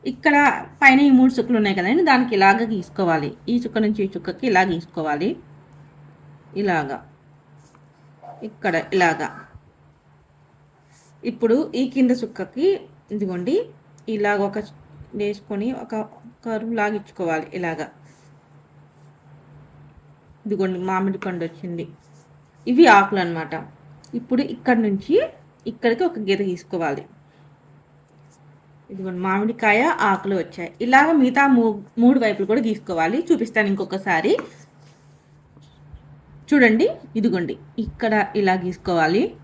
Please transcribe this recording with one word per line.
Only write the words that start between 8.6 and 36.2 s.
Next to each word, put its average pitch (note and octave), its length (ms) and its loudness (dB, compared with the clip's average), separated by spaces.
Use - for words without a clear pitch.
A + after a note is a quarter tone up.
ఇలాగా. E3 340 0
ఇప్పుడు A3+ 240 0
ఈ - 20 0
కింద B3+ 160 2
చుక్కకి A#3 440 -6
ఇదిగోండి, F#3+ 400 -4
ఇలాగ G#3 240 0
ఒక G#3+ 100 -8
వేసుకొని G#3 480 -6
ఒక A3+ 120 -10
కర్వ్ A3+ 340 -6
లాగా G#3 200 -2
ఇచ్చుకోవాలి, E3 460 -6
ఇలాగా. E3 280 -6
ఇదిగోండి, F#3+ 340 -2
మామిడి F#3+ 360 -2
పండు F3+ 220 -6
వచ్చింది. E3+ 380 -10
ఇవి D4 140 8
ఆకులు G3 280 4
అన్నమాట. D#3+ 300 -6
ఇప్పుడు B3+ 220 -2
ఇక్కడ B3 300 2
నుంచి G3+ 300 -2
ఇక్కడికి A#3 380 0
ఒక - 180 -8
గీత G3 220 0
గీసుకోవాలి. E3 540 -6
ఇదిగోండి, F#3 360 -8
మామిడికాయ G#3+ 540 0
ఆకులు G3 320 -2
వచ్చాయి. - 300 -10
ఇలాగ C4+ 200 6
మిగతా B3+ 240 2
మూ-, A3 260 2
మూడు B3+ 220 6
వైపులు G3 260 -2
కూడా A#3+ 160 2
గీసుకోవాలి. F#3+ 520 -2
చూపిస్తాను A3 440 0
ఇంకొకసారి. F#3+ 600 -2